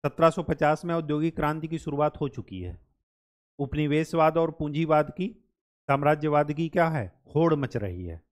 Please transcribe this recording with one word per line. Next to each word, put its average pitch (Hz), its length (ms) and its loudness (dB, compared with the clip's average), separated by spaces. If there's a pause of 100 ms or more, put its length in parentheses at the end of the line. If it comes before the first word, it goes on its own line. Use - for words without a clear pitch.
सत्रह 165 260 4
सौ 165 140 -2
पचास 156 420 0
में 170 100 -2
औद्योगिक 156 400 -2
क्रांति 156 320 -2
की 160 120 -6
शुरुआत 147 420 -2
हो 143 80 -2
चुकी 98 320 -12
है। 90 160 -10 (800)
उपनिवेशवाद 151 800 2
और 165 140 2
पूंजीवाद 151 600 0
की, 180 180 -6 (600)
साम्राज्यवाद 147 640 2
की 160 160 -2
क्या 170 200 2
है, 143 160 -2 (300)
होड़ 160 200 4
मच 139 220 -4
रही 92 280 -6
है। 82 120 -10 (140)